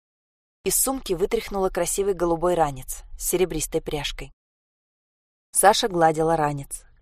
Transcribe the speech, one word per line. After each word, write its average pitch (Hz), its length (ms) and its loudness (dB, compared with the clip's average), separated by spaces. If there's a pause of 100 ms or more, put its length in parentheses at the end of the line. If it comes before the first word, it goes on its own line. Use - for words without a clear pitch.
(640)
Из 190 120 0
сумки 262 380 -2
вытряхнула 196 560 0
красивый 190 440 -2
голубой 170 400 0
ранец 147 500 -2 (140)
с - 120 -6
серебристой 165 520 0
пряжкой. - 500 -8 (1200)
Саша 214 360 4
гладила 160 500 4
ранец. 147 480 -4 (160)